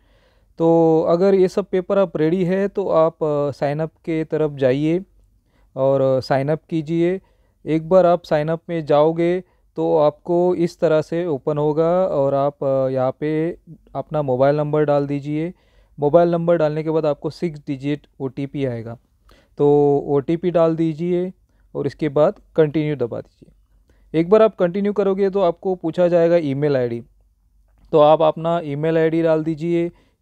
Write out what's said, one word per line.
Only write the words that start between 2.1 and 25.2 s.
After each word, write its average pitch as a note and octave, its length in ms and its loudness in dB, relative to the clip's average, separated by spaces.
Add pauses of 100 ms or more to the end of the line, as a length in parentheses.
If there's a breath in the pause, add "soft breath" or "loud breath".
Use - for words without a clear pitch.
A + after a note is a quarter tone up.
रेडी E3 280 0
है F#3+ 240 -2
तो G3 200 -6
आप, D#3+ 360 0
अ, D3 260 -2
साइन D3 300 -4
अप D#3+ 100 -6 (140)
के D#3+ 200 -4
तरफ D#3 260 -2
जाइए D3 540 0 (720)
और, C3+ 240 0
अ, C3 200 2
साइन C#3 280 -2
अप D#3 120 -2 (100)
कीजिए। E3+ 500 -2 (460)
एक D#3+ 220 -4
बार F3+ 180 6
आप E3+ 180 2
साइन D3+ 240 -2
अप E3 200 -4
में E3 180 -6
जाओगे E3 580 2 (320)
तो E3 220 0
आपको F3 560 0
इस E3+ 260 -4
तरह D#3 220 2
से E3+ 240 -4
ओपन D3+ 320 -4
होगा E3 480 0
और C#3 280 0
आप, C#3+ 300 -2
अ, C3+ 240 0
यहाँ C3 320 -2
पे D#3 380 -4 (360)
अपना D3 280 -6
मोबाइल C3+ 340 2
नंबर D3+ 280 0
डाल C#3+ 220 0
दीजिए। D3 480 -6 (460)
मोबाइल E3+ 300 4
नंबर E3+ 260 0
डालने D#3 260 -2
के D#3 80 -6
बाद D#3 160 -2
आपको D3 240 -4
सिक्स D3+ 300 -8
डिजिट C#3+ 460 -8 (140)
ओटीपी C#3 440 -8
आएगा, A#2 340 -8 (600 soft breath)
तो D3 80 4 (400)
ओटीपी E3 440 -2
डाल E3 260 0
दीजिए F3 560 -2 (420)
और C#3+ 120 -4
इसके D3+ 220 -4
बाद D3+ 320 0 (160)
कंटिन्यू D3+ 400 0
दबा A2+ 240 -6
दीजिए। - 1000 -10
एक E3+ 100 0
बार A3 120 6
आप A3 140 2
कंटिन्यू G3 360 -2
करोगे G3 380 0